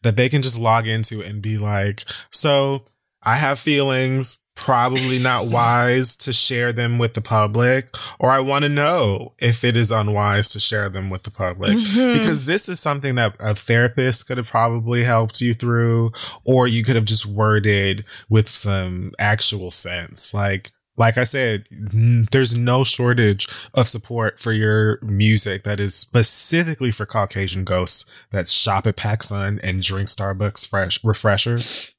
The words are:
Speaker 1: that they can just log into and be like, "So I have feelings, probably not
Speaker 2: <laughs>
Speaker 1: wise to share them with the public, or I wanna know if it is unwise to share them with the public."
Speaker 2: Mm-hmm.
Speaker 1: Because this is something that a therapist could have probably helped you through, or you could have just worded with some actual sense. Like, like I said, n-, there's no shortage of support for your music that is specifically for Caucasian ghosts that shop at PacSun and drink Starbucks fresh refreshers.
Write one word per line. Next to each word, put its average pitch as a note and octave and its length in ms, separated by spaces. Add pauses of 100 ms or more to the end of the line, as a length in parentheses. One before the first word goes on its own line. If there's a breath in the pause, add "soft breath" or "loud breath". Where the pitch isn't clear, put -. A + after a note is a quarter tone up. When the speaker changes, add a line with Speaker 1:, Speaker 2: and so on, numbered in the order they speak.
Speaker 1:
that A2+ 140
they B2 140
can C#3+ 100
just B2+ 180
log A2+ 280
into A2 340
and G#2 220
be G#2+ 160
like, G#2 460 (260 loud breath)
"So C#3 560 (360)
I A2+ 140
have C#3 240
feelings, C3 760 (160)
probably B2+ 640
not B2 280
Speaker 2:
<laughs> - 20
Speaker 1:
wise A#2+ 680
to - 160
share A#2+ 400
them A#2+ 240
with A#2 160
the A2+ 80
public, A#2 760 (240 loud breath)
or B2+ 120
I C3+ 100
wanna C#3 300
know D3 680
if A#2 240
it A#2+ 140
is A2+ 140
unwise G#2 600
to G#2+ 80
share G#2 280
them F#2+ 220
with F2+ 140
the G#2+ 60
public." F#2 420
Speaker 2:
Mm-hmm. A#3 460
Speaker 1:
Because D3+ 280
this F3 200
is F#3 140
something C#3 360
that A2+ 240
a G#2+ 140
therapist A#2+ 720
could B2+ 120
have A#2 100
probably A#2 560
helped A2+ 380
you A#2+ 100
through, A#2 580 (360 loud breath)
or B2+ 200
you A#2 160
could A#2+ 140
have A2+ 80
just G#2 220
worded G#2 800 (240 loud breath)
with G#2+ 180
some F#2 680
actual G#2 520
sense. - 640
Like, G2+ 380 (260)
like A#2 220
I B2+ 60
said, A#2 480
n-, A2+ 580
there's C3 240
no B2 300
shortage A#2+ 640 (260 loud breath)
of B2 140
support A2+ 500
for A2+ 140
your G#2+ 500
music G#2 640
that G#2 160
is G2+ 160
specifically C#3+ 960
for G#2+ 120
Caucasian G2 600
ghosts F#2 400 (260 loud breath)
that F#2+ 160
shop - 400
at G#2+ 100
PacSun G#2 680
and F#2 180
drink G2 260
Starbucks G2 600
fresh F#2+ 340
refreshers. A2 960